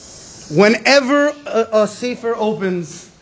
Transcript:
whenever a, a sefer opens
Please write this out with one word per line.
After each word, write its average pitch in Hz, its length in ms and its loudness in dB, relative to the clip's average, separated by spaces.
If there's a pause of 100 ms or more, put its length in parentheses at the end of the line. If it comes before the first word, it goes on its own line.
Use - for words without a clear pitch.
(500)
whenever 254 840 2 (120)
a, 220 360 0
a 202 80 0
sefer 233 460 -6
opens 190 720 -6 (120)